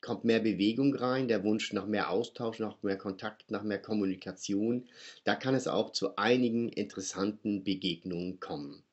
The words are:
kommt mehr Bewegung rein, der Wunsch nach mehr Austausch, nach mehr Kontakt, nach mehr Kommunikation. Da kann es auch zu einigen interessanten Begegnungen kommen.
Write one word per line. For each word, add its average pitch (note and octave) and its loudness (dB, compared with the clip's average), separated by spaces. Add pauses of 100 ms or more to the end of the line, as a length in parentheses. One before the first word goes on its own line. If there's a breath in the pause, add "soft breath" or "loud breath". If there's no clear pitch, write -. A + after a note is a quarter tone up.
kommt - -6
mehr A2+ 6
Bewegung A2 4
rein, B2+ 0
der G#2 4
Wunsch G#2+ 2
nach F#2+ 0
mehr G#2 0
Austausch, A2+ -2
nach G#2+ -6
mehr G2 0
Kontakt, G#2 -8
nach G2+ -4
mehr G2+ -2
Kommunikation. G2+ -2 (360 loud breath)
Da G2+ 2
kann C3 0
es B2+ 0
auch G2+ 0
zu - -2
einigen A#2 4
interessanten G2+ -2
Begegnungen F#2 -4
kommen. - -8 (100)